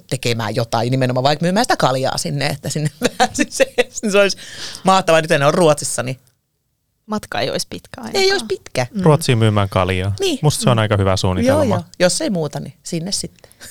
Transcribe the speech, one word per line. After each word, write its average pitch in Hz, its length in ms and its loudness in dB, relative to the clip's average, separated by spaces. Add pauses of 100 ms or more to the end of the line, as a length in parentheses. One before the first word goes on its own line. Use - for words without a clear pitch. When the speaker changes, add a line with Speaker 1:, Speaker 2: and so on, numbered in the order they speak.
Speaker 1:
tekemään 117 460 -4
jotain, 117 360 -2
nimenomaan 127 320 0
vaikka 165 200 0
myymään 185 200 2
sitä 330 140 0
kaljaa 131 400 0
sinne, 143 300 -4
että 151 220 -8
sinne 147 200 -2 (140)
<laughs> 233 140 -4
pääsis. - 400 0 (540)
Se 196 80 4
olisi 196 180 2 (460)
mahtavaa, 185 380 4
nyt 160 100 -4
en 147 120 2
ole 147 80 4
Ruotsissa, 156 520 2
niin 127 160 -8 (840)
Speaker 2:
Matka 214 340 -8
ei 131 100 -2
olisi - 200 -6
pitkä - 320 -16
ainakaan. 240 220 -2
Speaker 1:
ei 381 80 2
olisi 359 140 -2
pitkä. 208 480 -6
Speaker 2:
Mm. 202 100 -4
Speaker 3:
Ruotsiin 139 340 4
myymään 104 320 2
kaljaa. 95 500 0
Speaker 1:
Niin. 359 220 -2
Speaker 3:
Musta 151 220 2
se 214 60 2
on 120 80 4
Speaker 1:
Mm. 110 40 2
Speaker 3:
aika 107 160 2
hyvä 95 200 2
suunnitelma. 247 460 2
Speaker 1:
Joo, 214 120 0
joo. 175 80 -2 (160)
Jos 180 220 2
ei 320 80 -2
muuta, 160 300 -4
niin 143 140 -12 (100)
sinne 175 280 -6
sitten. - 400 -8 (200)